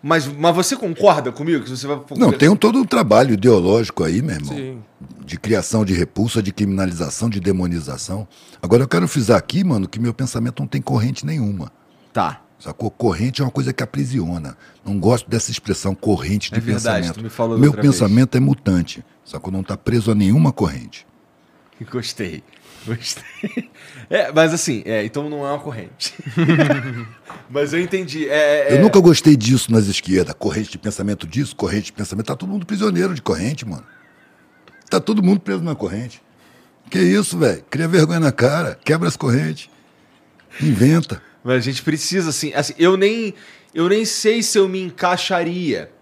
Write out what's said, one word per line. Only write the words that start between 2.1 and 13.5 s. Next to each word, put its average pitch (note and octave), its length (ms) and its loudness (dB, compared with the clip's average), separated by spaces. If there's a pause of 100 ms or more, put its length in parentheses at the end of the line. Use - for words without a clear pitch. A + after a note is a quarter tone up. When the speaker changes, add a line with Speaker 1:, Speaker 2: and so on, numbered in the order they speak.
Speaker 2:
Não, C3 160 6
tem C#3+ 160 6
um, G3+ 60 6
todo A3+ 240 2
um B3 40 2
trabalho A#2 520 4
ideológico G2 680 4
aí, E2+ 200 0
meu G#2 120 -4
irmão. D2 200 -8
Speaker 3:
Sim. C3 260 -10 (420)
Speaker 2:
De - 160 -12
criação G#2+ 460 -2
de F#2+ 80 -2
repulsa, G2 480 -2
de F#2+ 100 -4
criminalização, F#2+ 800 -4
de G2+ 100 -6
demonização. F2+ 880 -4 (320)
Agora G#2+ 220 2
eu C3 60 0
quero E3+ 200 0
frisar A2+ 300 2
aqui, E3 260 -2
mano, A2 240 0
que - 120 -10
meu A#2 160 -2
pensamento B2 460 -6
não C3 60 -6
tem C3+ 140 -4
corrente B2+ 460 -2
nenhuma. G2+ 440 -4 (400)
Speaker 1:
Tá. F2 300 -4 (180)
Speaker 2:
Sacou? G#2 300 -8
Corrente A2+ 520 -2
é C3+ 40 0
uma B2+ 60 -2